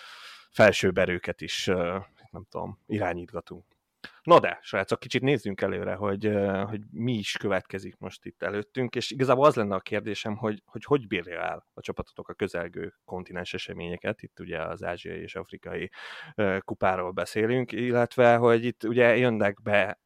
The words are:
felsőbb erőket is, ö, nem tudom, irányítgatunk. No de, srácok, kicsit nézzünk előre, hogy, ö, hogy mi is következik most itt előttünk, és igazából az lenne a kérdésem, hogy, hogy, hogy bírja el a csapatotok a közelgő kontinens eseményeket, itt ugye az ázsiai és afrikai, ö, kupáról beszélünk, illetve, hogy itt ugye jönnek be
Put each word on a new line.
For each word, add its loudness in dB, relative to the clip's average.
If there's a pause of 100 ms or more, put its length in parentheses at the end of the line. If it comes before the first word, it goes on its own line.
(500)
felsőbb 6
erőket -2
is, -6
ö, 0 (340)
nem -16
tudom, -10
irányítgatunk. -6 (580)
No 8
de, -2
srácok, -2
kicsit -2
nézzünk 0
előre, -2
hogy, -4
ö, 2
hogy -8 (100)
mi -2
is -4
következik -4
most -14
itt -12
előttünk, -4
és -4
igazából 4
az 8
lenne 0
a 0
kérdésem, -6
hogy, -4
hogy, -14
hogy 2
bírja -4
el -6
a -18
csapatotok -12
a -12
közelgő -6 (120)
kontinens -8
eseményeket, -6
itt -20
ugye -8
az -8
ázsiai -8
és -12
afrikai, -8 (460)
ö, 2
kupáról 0
beszélünk, 0
illetve, 4
hogy 4
itt -4
ugye 6
jönnek 2
be 2